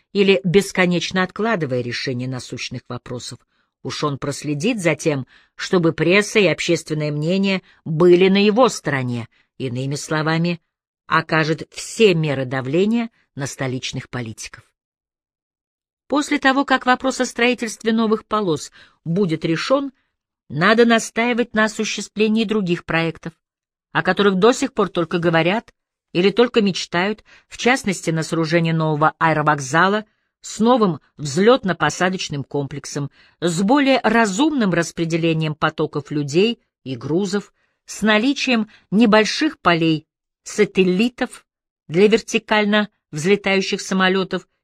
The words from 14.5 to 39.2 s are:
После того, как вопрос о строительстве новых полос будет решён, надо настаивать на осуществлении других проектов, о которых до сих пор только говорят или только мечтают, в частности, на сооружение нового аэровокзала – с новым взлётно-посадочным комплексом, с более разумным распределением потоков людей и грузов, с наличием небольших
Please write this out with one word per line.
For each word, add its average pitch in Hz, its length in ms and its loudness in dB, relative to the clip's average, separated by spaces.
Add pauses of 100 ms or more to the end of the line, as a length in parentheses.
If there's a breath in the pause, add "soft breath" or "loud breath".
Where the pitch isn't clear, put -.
После 285 300 -2
того, 269 260 2
как 262 220 -2
вопрос 254 360 0
о 254 40 -2
строительстве 240 640 -2
новых 220 340 0
полос 196 460 -4 (320 soft breath)
будет 165 400 -2
решён, 262 480 0 (560)
надо 208 380 2
настаивать 233 680 0
на 220 120 2
осуществлении 214 800 -2
других 190 420 -2
проектов, 165 480 -4 (580)
о 151 120 -2
которых 190 320 2
до 214 180 6
сих 269 200 -4
пор 190 160 0
только 175 280 -2
говорят 170 560 0 (400)
или 185 160 2
только 233 320 2
мечтают, 196 640 -2 (240 soft breath)
в - 100 -20
частности, 233 540 0
на 160 120 -2
сооружение 165 500 0
нового 156 440 0
аэровокзала – 156 880 0 (360)
с - 180 -10
новым 214 400 2 (180)
взлётно-посадочным 175 1300 0
комплексом, 139 680 -8 (300 soft breath)
с 165 240 0
более 269 400 4
разумным 226 680 2
распределением 165 840 -2
потоков 151 560 -4
людей 151 480 0 (240)
и 131 120 -8
грузов, 175 580 -4 (320)
с - 160 -16
наличием 220 680 0 (220 soft breath)
небольших 214 680 4